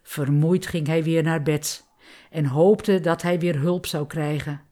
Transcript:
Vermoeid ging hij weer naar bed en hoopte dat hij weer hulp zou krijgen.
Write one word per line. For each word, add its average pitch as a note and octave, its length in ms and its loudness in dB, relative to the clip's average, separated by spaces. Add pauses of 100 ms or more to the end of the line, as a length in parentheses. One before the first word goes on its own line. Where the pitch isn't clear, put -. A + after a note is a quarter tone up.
Vermoeid D3+ 640 0
ging D#3 200 -4
hij D#3+ 160 0
weer E3 200 2
naar E3 200 0
bed D3+ 440 -2 (420)
en D#3 160 -4
hoopte F#3+ 540 4
dat E3 220 0
hij F3 180 0
weer E3 200 0
hulp E3+ 260 -2
zou D3 220 -4
krijgen. D3 540 -4 (100)